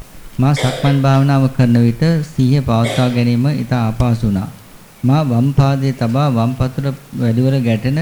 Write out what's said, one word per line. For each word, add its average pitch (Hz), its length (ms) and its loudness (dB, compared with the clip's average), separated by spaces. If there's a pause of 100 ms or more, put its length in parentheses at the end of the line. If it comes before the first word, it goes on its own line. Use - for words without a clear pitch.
(340)
මා 135 200 2
සක්මන් 139 460 0
භාවනාව 135 480 2
කරන 120 280 2
විට 117 260 2 (200)
සිහිය 139 380 0
පවත්වා 120 480 0
ගැනීම 120 460 0
ඉතා 123 300 -2
අපහසු 117 420 -2
වුණා. 101 220 -2 (520)
මා 139 240 2
වම් 123 280 0
පාදයේ 139 400 0
තබා 127 380 -2
වම් 120 240 0
පතුල 127 320 -4 (280)
වැඩිවර 123 460 0
ගැටෙන 117 420 -2